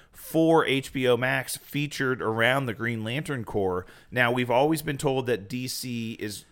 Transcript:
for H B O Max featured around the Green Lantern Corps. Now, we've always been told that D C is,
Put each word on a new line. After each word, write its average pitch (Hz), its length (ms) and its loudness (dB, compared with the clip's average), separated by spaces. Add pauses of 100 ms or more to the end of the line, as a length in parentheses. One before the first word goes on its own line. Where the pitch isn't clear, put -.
(120)
for 160 540 4
H 135 260 0
B 127 160 0
O 120 100 6
Max 131 400 -2
featured 135 640 -4
around 117 420 2
the 117 80 -2
Green 113 300 -6
Lantern 123 400 -4
Corps. 92 420 -2 (240)
Now, 120 220 2
we've 123 180 0
always 151 320 4
been 151 160 -4
told 135 300 0
that 104 200 0
D 123 200 -6
C 117 460 -6
is, 104 380 -8